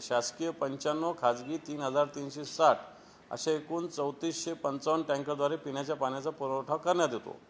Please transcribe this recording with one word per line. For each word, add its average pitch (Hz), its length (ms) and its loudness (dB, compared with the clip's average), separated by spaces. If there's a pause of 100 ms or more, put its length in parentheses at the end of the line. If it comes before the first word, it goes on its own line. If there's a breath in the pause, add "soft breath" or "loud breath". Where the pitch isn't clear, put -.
शासकीय 127 480 0
पंच्याण्णव, 156 720 0
खाजगी 123 360 2
तीन 147 240 -8
हजार 139 260 4
तीनशे 143 380 -8
साठ 143 340 6 (520 loud breath)
अशा 123 200 -2
एकूण 156 360 -2
चौतीसशे 156 680 -2
पंचावन्न 156 560 0
टँकरद्वारे 143 480 0
पिण्याच्या 143 400 -4
पाण्याचा 135 340 -2
पुरवठा 135 460 -2
करण्यात 175 360 4
येतो. - 240 -6 (140)